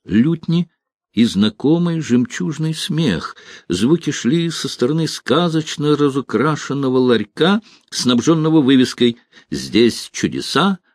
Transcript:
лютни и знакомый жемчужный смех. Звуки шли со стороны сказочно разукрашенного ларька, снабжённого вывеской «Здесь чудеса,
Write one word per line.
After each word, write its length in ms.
лютни 640
и 120
знакомый 760
жемчужный 720
смех. 640
Звуки 440
шли 380
со 200
стороны 380
сказочно 880
разукрашенного 1040
ларька, 640
снабжённого 720
вывеской 560
«Здесь 640
чудеса, 640